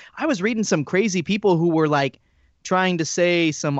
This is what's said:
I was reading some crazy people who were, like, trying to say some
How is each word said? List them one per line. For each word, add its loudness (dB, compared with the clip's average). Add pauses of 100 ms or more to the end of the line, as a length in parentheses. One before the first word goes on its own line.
(180)
I -6
was -2
reading -2
some 0
crazy 0
people 0
who 2
were, 2
like, 0 (440)
trying 0
to -2
say 2
some -4